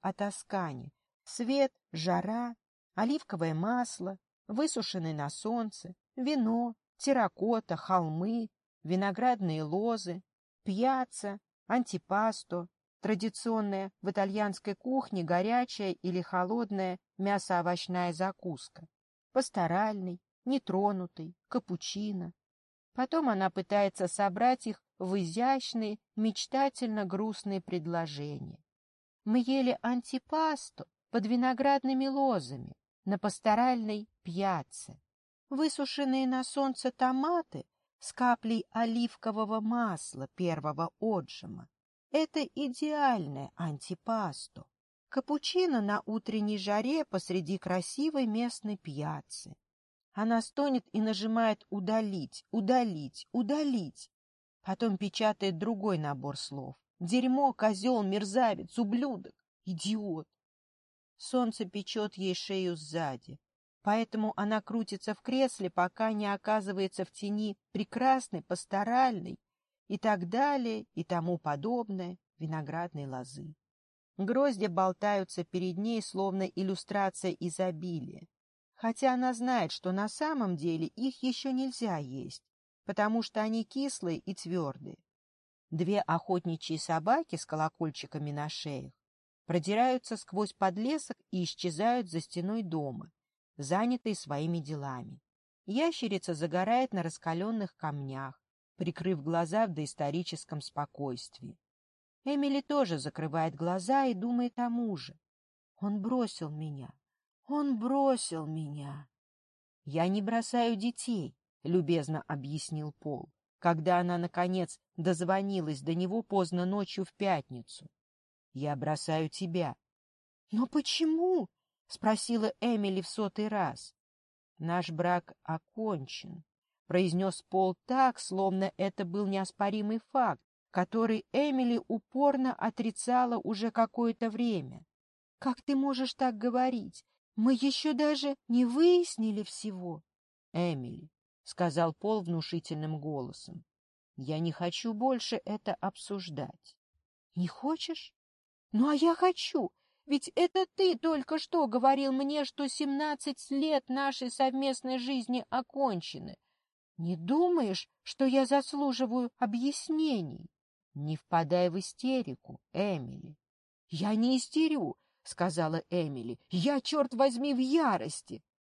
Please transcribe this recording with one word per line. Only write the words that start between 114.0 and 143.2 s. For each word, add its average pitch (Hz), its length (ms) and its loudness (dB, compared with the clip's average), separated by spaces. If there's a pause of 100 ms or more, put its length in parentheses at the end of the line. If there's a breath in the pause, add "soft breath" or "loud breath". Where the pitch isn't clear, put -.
наконец, 180 600 -2 (180)
дозвонилась 175 840 0
до 156 140 -2
него 185 280 0
поздно 180 440 0
ночью 190 380 -2
в - 100 -12
пятницу. 151 760 -4 (640)
"Я 143 240 -2
бросаю 156 520 0
тебя". 170 460 -4 (760)
"Но 233 160 2
почему?" 320 800 2 (400)
спросила 220 720 0
Эмили 202 400 0
в 180 80 -6
сотый 214 400 -2
раз. 185 460 -2 (640)
"Наш 170 320 -2
брак 175 520 0
окончен", 165 1040 -6 (420)
произнес 180 640 2
Пол 185 280 2 (100)
так, 254 340 4
словно 190 560 0
это 196 280 -2
был 196 220 -2
неоспоримый 202 760 -2 (120)
факт, 226 300 2 (280)
который 220 640 2
Эмили 262 560 2
упорно 262 640 2
отрицала 233 840 0
уже 220 320 -2
какое-то 226 600 0
время. 208 540 -2 (540)
"Как 254 240 -2
ты 285 120 0
можешь 269 400 2
так 247 220 0
говорить? 247 680 -2 (320)
Мы 240 180 6
еще 277 400 2
даже 277 420 2 (120)
не 247 160 6
выяснили 247 800 4
всего". 180 600 -8 (500)
"Эмили", 156 580 -2 (340)
сказал 170 480 0
Пол 214 300 -2
внушительным 160 760 -4
голосом, 143 640 -8 (520)